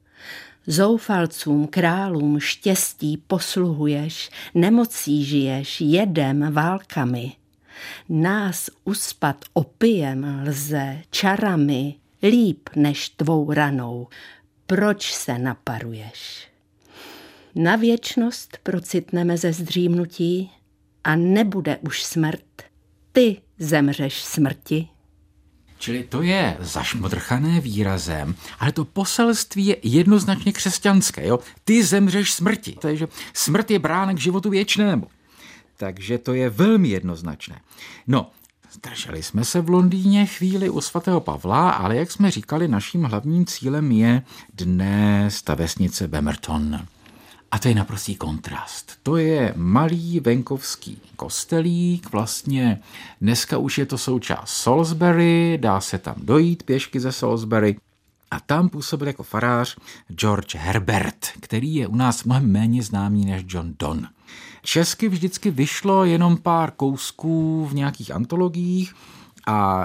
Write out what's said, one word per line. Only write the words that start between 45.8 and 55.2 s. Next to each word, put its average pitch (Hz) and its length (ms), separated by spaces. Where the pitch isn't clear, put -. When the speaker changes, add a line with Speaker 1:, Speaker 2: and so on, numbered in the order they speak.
Speaker 2:
Bemerton. 76 800
A 104 40
to 131 100
je 117 60
naprostý 101 400
kontrast. - 800
To 151 140
je 156 400
malý 160 640
venkovský 123 800
kostelík, 175 960
vlastně 113 680
dneska 117 380
už 135 200
je 139 80
to 131 120
součást - 520
Salisbury, 170 1120